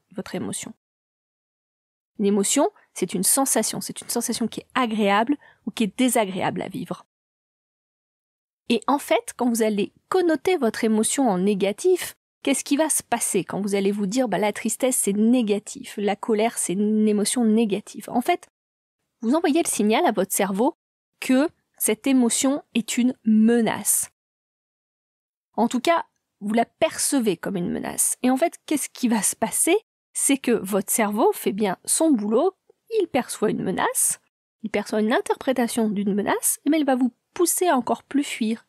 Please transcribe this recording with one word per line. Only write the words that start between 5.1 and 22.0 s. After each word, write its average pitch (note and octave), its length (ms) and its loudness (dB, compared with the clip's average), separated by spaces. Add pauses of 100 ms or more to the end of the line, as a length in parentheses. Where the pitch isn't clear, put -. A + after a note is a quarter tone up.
ou G#3 60 -10
qui - 140 -2
est G3 140 -4
désagréable A3+ 640 0
à - 80 -8
vivre. - 380 -10 (1600)
Et A#3 180 0
en C#4 120 2
fait, - 400 -2
quand B3+ 100 0
vous A3+ 140 0
allez G#3+ 320 0 (160)
connoter F4 480 2
votre A#3 260 0
émotion A3 460 2
en F3+ 80 0
négatif, G3+ 760 0 (280)
qu'est-ce C#4 200 0
qui C#4+ 140 -2
va D#4 120 2
se - 140 -2
passer - 400 -2
quand F#3 180 -6
vous G3+ 140 -2
allez G3+ 160 2
vous G#3 160 -2
dire, B3 220 0
bah, F3+ 100 -2
la G3+ 140 0
tristesse, B3 440 -2
c'est - 160 0
négatif, G#3+ 840 0
la G3+ 180 0
colère, A3 440 -2
c'est - 160 -4
une G#3+ 340 2
émotion G#3 360 0
négative. G#3+ 640 0
En - 120 -2
fait, - 260 -2 (720)
vous A#3 140 0
envoyez E4 300 2
le - 40 -6
signal A3+ 380 2
à F3 60 2
votre F#3+ 200 -2
cerveau G3+ 420 0 (440)
que C4 300 2 (280)
cette - 300 -2